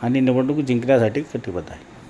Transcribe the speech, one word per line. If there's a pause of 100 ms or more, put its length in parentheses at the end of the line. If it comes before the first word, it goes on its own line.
आणि
निवडणूक
जिंकण्यासाठी
कटिबद्ध
आहे. (180)